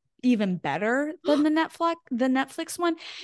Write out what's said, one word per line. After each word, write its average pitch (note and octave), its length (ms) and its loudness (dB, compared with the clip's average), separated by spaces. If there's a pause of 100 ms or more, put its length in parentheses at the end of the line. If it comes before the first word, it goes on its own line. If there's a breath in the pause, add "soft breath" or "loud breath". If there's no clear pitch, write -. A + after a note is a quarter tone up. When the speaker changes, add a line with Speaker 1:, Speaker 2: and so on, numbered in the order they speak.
(220)
Speaker 1:
even G3+ 360 2
better A#3 560 -2 (100)
than D4 180 4
Speaker 2:
<gasps> - 20 4
Speaker 1:
the D#4 40 4
Netflix, D#4+ 460 0 (160)
the B3+ 160 0
Netflix C4+ 520 -2
one. E4+ 180 0 (280 loud breath)